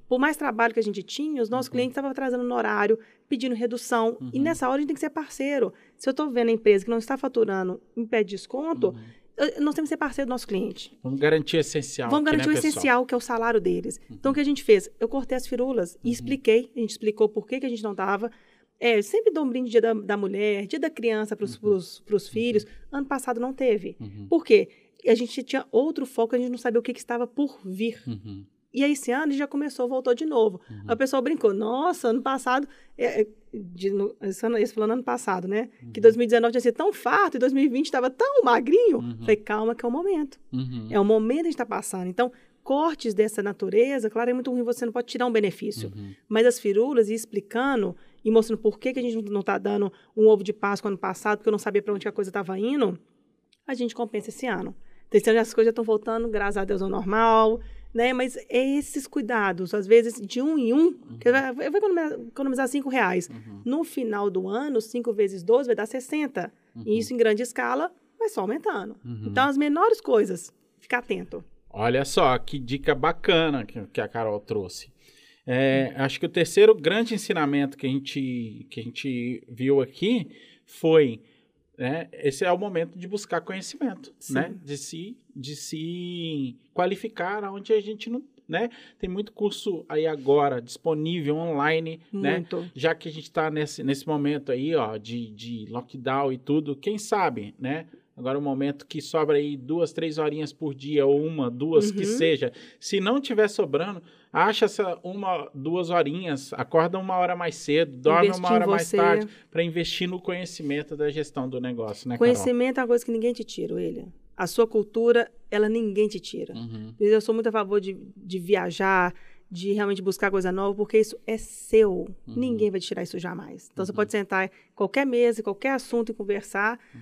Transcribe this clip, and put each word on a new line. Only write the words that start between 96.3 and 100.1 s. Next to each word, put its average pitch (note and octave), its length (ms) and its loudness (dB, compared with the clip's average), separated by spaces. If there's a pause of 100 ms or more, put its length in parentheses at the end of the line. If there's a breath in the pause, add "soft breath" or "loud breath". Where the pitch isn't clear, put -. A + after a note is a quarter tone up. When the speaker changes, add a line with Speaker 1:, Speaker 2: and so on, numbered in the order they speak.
Speaker 2:
e B2 40 -6
tudo, C#3+ 380 -2
quem G#3 220 -4
sabe, C#3+ 600 -2
né? C#3+ 260 -6 (320 loud breath)
Agora C3 200 -4
é C#3+ 40 -4
o - 20 -4
momento C#3 420 -4
que D#3 160 -10
sobra D3+ 360 0
aí D3 180 -2
duas, D3+ 380 -2
três D#3+ 240 -6